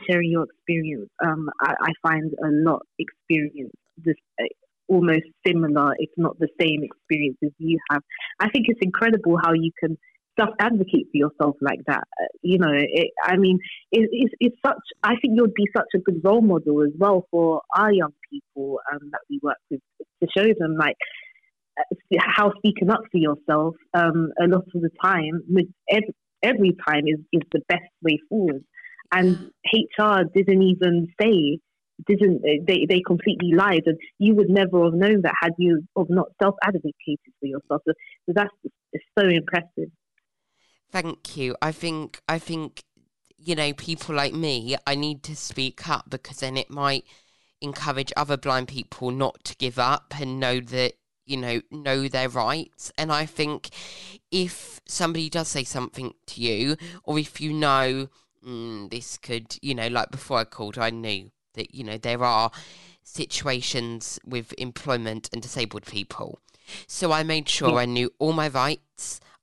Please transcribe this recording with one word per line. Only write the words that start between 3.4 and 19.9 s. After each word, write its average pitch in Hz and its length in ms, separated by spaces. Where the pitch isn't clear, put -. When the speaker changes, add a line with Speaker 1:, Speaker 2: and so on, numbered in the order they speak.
Speaker 1:
this, 160 180
uh, 117 40
almost 170 380
similar, 147 540
if 156 180
not 165 220
the 160 80
same 156 240
experiences 147 760
you 160 180
have. 143 100
I 214 100
think 240 200
it's 233 120
incredible 190 600
how 165 100
you 165 260
can 160 180
self-advocate 214 720
for 151 60
yourself 147 440
like 139 260
that. 139 160
Uh, - 60
you 180 160
know, 160 120
it, 143 400
I 180 140
mean, 185 200
it, 220 200
it's, 240 280
it's 240 240
such, - 140
I 214 160
think 233 160
you'd 226 200
be 202 200
such 202 200
a - 20
good 180 260
role 208 180
model 156 420
as 147 120
well 190 360
for 165 320
our 214 160
young 165 220
people, 139 480
um, 147 180
that 139 180
we 143 120
work 143 160
with, 139 100